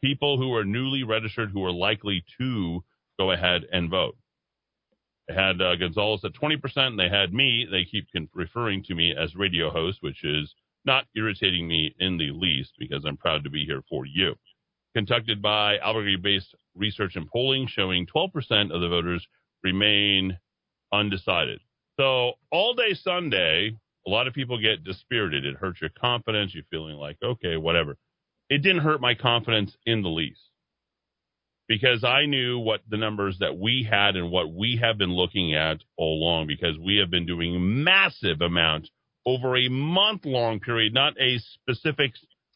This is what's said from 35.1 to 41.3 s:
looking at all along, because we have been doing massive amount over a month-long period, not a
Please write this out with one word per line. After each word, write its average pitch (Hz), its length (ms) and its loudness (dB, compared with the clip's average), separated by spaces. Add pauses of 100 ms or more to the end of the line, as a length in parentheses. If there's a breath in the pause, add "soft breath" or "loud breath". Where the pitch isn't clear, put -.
looking 90 440 0
at 78 280 0 (140)
all 80 240 0
along, 82 240 2
because 76 320 -2
we 95 200 0
have 98 120 2
been 87 160 0
doing 90 580 0
massive 170 580 2
amount 82 480 2 (360)
over 127 320 0
a 127 100 2
month-long 139 920 0
period, 113 340 0
not 135 260 2
a 127 200 2